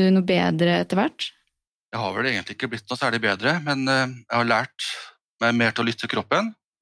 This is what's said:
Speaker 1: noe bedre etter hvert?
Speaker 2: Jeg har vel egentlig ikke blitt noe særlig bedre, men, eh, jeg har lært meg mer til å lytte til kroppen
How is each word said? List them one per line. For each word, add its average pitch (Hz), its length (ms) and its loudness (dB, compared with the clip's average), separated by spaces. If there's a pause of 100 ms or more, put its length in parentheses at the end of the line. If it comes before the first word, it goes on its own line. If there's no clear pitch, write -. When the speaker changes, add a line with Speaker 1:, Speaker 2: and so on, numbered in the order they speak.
(120)
Speaker 1:
noe 190 160 4
bedre 175 560 2
etter 180 160 -2
hvert? - 320 -2 (640)
Speaker 2:
Jeg 113 100 -4
har 95 100 -2
vel 120 200 -2
egentlig 101 240 -8
ikke 117 180 -6
blitt - 160 -10
noe 127 80 -6
særlig 117 240 0
bedre, 117 400 0
men, 135 240 -2
eh, 131 200 2 (200)
jeg 120 80 -4
har 120 100 2
lært 117 460 -2 (480)
meg 117 160 2
mer 117 160 2
til 117 140 -2
å - 20 0
lytte 117 160 -4
til 117 160 -4
kroppen 214 340 -2 (280)